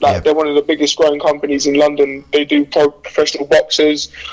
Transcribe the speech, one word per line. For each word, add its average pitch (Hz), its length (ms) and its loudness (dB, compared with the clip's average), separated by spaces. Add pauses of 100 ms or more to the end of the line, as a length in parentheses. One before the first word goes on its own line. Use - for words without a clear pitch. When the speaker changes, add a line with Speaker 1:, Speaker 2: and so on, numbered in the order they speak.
Speaker 1:
Like, 139 140 2
Speaker 2:
Yeah. - 40 -4
Speaker 1:
they're 151 140 2
one 156 160 0
of 143 60 -2
the 147 60 4
biggest 151 360 -2
growing 147 240 2
companies 147 460 -2
in 143 80 0
London. 143 580 0
They 151 100 2
do 147 220 0
pro-, 147 260 2
professional - 560 -4
boxers. 151 600 0 (240)